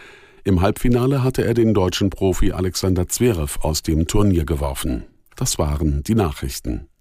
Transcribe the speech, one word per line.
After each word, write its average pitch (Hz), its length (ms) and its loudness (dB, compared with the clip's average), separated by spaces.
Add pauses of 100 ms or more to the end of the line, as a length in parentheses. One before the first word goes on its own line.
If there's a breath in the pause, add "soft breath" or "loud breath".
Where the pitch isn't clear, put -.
(440 loud breath)
Im 90 180 2
Halbfinale 123 600 2
hatte 127 220 0
er 113 80 0
den 113 200 4
deutschen 95 360 0
Profi 95 420 2
Alexander 90 560 -2
Zverev 87 540 0
aus 76 200 -2
dem 82 260 0
Turnier 98 360 2
geworfen. 69 600 -4 (320)
Das - 200 -2
waren 73 460 0
die 113 120 -2
Nachrichten. 69 760 -4 (120)